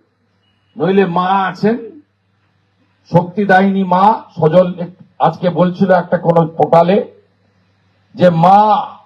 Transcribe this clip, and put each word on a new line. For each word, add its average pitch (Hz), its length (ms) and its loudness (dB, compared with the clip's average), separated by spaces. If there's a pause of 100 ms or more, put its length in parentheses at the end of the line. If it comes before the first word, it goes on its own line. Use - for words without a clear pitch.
(760)
নইলে 190 280 0
মা 180 400 -2
আছেন, 202 320 -4 (1400)
শক্তিদায়িনী 196 720 0
মা। 185 400 0 (140)
সজল 175 420 0
এক-, - 240 -14 (160)
আজকে 165 300 -2
বলছিল 180 420 -2
একটা 175 260 0
কোনো 170 300 0
পোর্টালে 170 640 0 (1040)
যে 180 140 2
মা 190 580 2 (180)